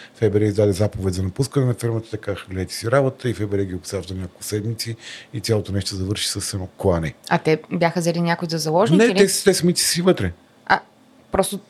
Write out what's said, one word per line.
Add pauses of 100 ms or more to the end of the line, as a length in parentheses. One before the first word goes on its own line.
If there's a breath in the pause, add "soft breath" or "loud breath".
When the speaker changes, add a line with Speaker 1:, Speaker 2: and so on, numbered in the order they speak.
(140)
Speaker 1:
Ф
Б
Р
издаде
заповед
за
напускане
на
фермата,
те
казаха,
„Гледайте
си
работа“,
и
Ф
Б
Р
ги
обсажда
няколко
седмици (380 loud breath)
и
цялото
нещо
завърши
с
едно
клане. (140)
Speaker 2:
А
те (140)
бяха
взели
някой
за
заложник,
Speaker 1:
Не,
Speaker 2:
или?
Speaker 1:
те,
те
самите
си
вътре. (340)
Speaker 2:
А, (520)
просто